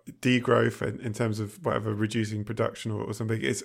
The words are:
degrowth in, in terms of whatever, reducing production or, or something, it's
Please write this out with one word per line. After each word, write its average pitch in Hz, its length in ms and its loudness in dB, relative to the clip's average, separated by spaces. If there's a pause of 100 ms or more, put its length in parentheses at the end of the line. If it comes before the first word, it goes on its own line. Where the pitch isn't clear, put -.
(200)
degrowth 120 600 4
in, - 180 -4
in 117 140 -4
terms 110 260 0
of 104 240 -8
whatever, 107 300 0
reducing 107 500 -2
production 113 480 -2
or, 104 120 -4
or 110 100 -4
something, 110 280 -2
it's 120 240 0